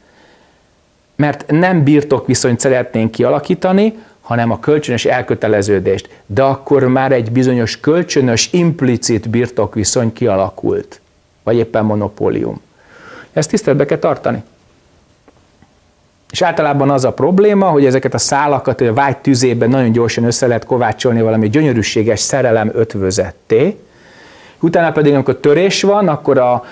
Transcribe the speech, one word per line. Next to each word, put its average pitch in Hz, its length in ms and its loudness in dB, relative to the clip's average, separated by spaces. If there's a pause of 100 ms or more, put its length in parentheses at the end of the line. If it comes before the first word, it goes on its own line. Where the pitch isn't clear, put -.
(1160)
mert 147 320 -2
nem 170 360 2
birtokviszonyt 135 760 2
szeretnénk 120 520 0
kialakítani, 180 800 0 (280)
hanem 117 300 -2
a 101 80 -4
kölcsönös 147 460 -2
elköteleződést. 107 1040 0 (160)
De 107 180 0
akkor 135 400 0
már 131 280 2
egy 117 200 0
bizonyos 123 480 0
kölcsönös, 143 720 0
implicit 127 760 0
birtokviszony 113 840 -2
kialakult. 101 880 -4 (460)
Vagy 117 100 2
éppen 113 280 -2
monopólium. 104 760 -4 (720)
Ezt 156 160 -2
tiszteletbe 147 360 0
kell 156 120 -2
tartani. 127 460 -4 (1900)
És - 100 -4
általában 147 480 0
az 135 160 2
a 113 80 0
probléma, 196 520 2
hogy 151 200 4
ezeket 131 280 0
a 127 40 -2
szálakat 139 640 0
a 117 120 2
vágy 135 240 0
tüzében 123 520 0
nagyon 123 220 2
gyorsan 117 320 0
össze 117 240 0
lehet 117 180 0
kovácsolni 120 560 0
valami 110 280 2
gyönyörűséges 117 720 0
szerelem 113 540 0
ötvözetté. 107 1040 -2 (800)
Utána 170 320 0
pedig, 147 220 2
amikor 127 240 0
törés 170 440 2
van, 202 260 2
akkor 143 300 0
a 123 340 0